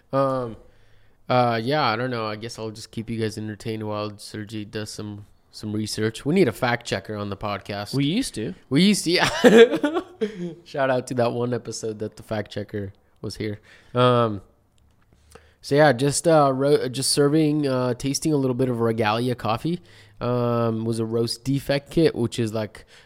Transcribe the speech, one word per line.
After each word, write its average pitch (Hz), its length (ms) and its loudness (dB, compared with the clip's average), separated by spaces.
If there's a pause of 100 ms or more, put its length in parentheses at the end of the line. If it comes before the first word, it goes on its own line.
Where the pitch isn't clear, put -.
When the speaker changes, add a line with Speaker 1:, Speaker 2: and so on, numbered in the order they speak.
(120)
Speaker 1:
Um, 131 460 -2 (720)
uh, 120 320 2
yeah, 143 220 0
I 113 120 2
don't 123 140 -4
know. 117 160 -4
I 107 100 -6
guess 110 220 -12
I'll 110 140 -8
just 110 200 -18
keep 113 180 -8
you 117 100 -6
guys 110 180 -4
entertained 107 500 -8
while 104 300 -6
Sergi 107 480 -12
does 107 240 -10
some, 104 380 -12 (240)
some 107 220 -10
research. 107 520 -4
We 143 80 2
need 185 140 6
a 113 40 2
fact 120 360 -2
checker 107 280 -4
on 104 140 -6
the 98 80 -6
podcast. 104 560 -6
Speaker 2:
We 139 120 0
used 202 300 -2
to. 120 200 -6 (140)
Speaker 1:
We 156 140 4
used 196 220 4
to, 165 60 0
yeah. 175 180 2
<laughs> 285 720 6 (640)
Shout 135 240 -2
out 127 180 0
to - 80 -8
that 120 180 2
one 123 200 -2
episode 110 460 -8
that 107 180 -8
the - 60 -20
fact 107 280 -6
checker 101 420 -8 (280)
was 107 160 -10
here. 107 220 -6 (340)
Um, 120 480 2 (1200)
so - 140 -2
yeah, 147 180 6
just, 135 340 -2
uh, 147 260 6
ro-, 135 360 2
just 127 220 -4
serving, 147 560 2
uh, 127 260 0
tasting 139 400 -2
a 147 40 2
little 131 180 0
bit 127 140 0
of 120 120 -2
Regalia 117 540 0
coffee. 120 460 -2 (380)
Um, 120 640 0
was 113 140 -2
a 113 60 -2
roast 117 380 -2
defect 139 460 -2
kit, 160 240 2
which 117 240 -4
is, 110 160 -2
like, 110 320 -8 (200)